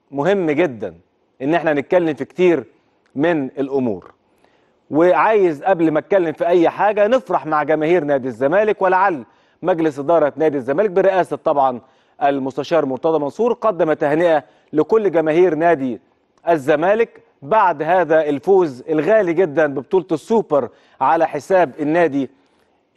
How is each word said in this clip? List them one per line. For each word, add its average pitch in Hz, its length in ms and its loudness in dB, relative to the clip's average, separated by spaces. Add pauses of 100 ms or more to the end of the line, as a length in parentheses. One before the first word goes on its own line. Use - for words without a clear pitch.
(120)
مهم 165 400 -2
جدًا 120 440 -4 (460)
إن 143 120 -2
احنا 156 200 0
نتكلم 160 400 0
في 131 120 -10
كتير 170 380 0 (520)
من 151 300 -2
الأمور، 127 680 -6 (800)
وعايز 170 720 2
قبل 170 280 0
ما 156 80 -2
اتكلم 170 340 0
في 170 140 -4
اي 170 220 4
حاجه 202 380 0
نفرح 180 380 -2
مع 151 180 -2
جماهير 156 400 0
نادي 139 240 -2
الزمالك، 151 540 0
ولعل 185 440 0 (360)
مجلس 160 380 -2
اداره 147 360 2
نادي 147 220 -2
الزمالك 143 320 -2
برئاسه 180 460 0
طبعًا 135 460 -2 (420)
المستشار 143 600 -2
مرتضى 147 340 -2
منصور 208 340 -2
قدم 170 400 -2
تهنئه 156 500 0 (300)
لكل 190 380 2
جماهير 160 440 2
نادي 143 460 0 (480)
الزمالك 170 720 0 (200)
بعد 170 420 0
هذا 160 460 2
الفوز 147 600 0
الغالي 170 440 0
جدًا 156 340 0
ببطوله 143 440 -2
السوبر 151 580 0 (320)
على 156 260 2
حساب 160 520 0
النادي 147 500 -2 (680)